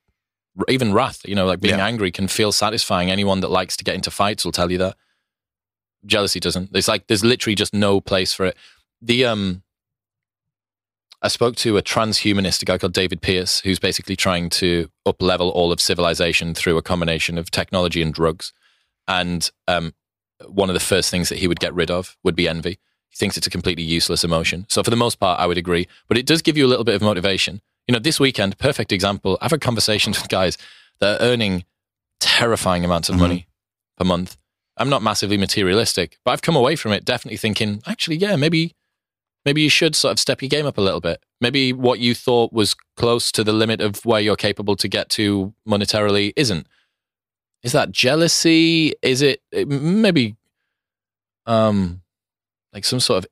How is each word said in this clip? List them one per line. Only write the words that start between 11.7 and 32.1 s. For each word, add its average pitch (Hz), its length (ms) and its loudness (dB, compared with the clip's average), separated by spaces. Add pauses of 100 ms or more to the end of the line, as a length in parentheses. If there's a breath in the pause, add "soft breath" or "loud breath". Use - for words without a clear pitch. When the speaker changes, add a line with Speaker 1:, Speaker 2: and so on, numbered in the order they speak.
Speaker 1:
a 92 40 2
transhumanist, 104 800 0
a - 40 -8
guy 92 120 0
called 90 160 -4
David 92 280 -2
Pierce, 92 400 -2
who's 95 180 0
basically 95 360 -4
trying 87 360 -2
to 87 380 0 (160)
up-level 90 440 0
all 87 220 2
of 82 100 -2
civilization 85 720 0
through 82 240 0
a 80 60 0
combination 85 540 -2
of 82 120 -6
technology 87 520 -2
and 78 120 -2
drugs. 82 400 -2 (540)
And, 87 420 -2 (180)
um, 85 260 -2 (540)
one 98 220 0
of 90 40 0
the 85 80 0
first 92 280 0
things 87 200 -2
that - 100 -6
he 92 80 0
would 85 120 -2
get 85 140 -2
rid 85 160 0
of 90 340 -6
would 90 120 0
be 87 120 2
envy. 82 300 -6 (320)
He - 80 -20
thinks 101 200 -4
it's - 100 -4
a - 40 -10
completely 87 320 -4
useless 82 400 -2
emotion. 85 460 -2
So 101 140 0
for 113 60 -2
the 117 80 2
most 120 220 0
part, 92 200 0
I 90 80 2
would 87 100 0
agree. 87 300 -2 (200 soft breath)
But 110 100 2
it 127 80 -2
does 160 160 2
give 151 160 2
you 139 80 4
a - 20 6
little 117 160 2
bit 107 120 2
of 98 60 -2
motivation. 95 600 0 (260)
You 123 60 0
know, 117 60 2
this 151 200 -2
weekend, 110 380 0
perfect - 340 -2
example, 98 500 0
I've 135 100 -2
had 165 100 0
conversations 110 580 0
with - 100 -10
guys 92 280 0 (420 loud breath)
that 104 220 0
are 117 40 4
earning 104 380 0 (560)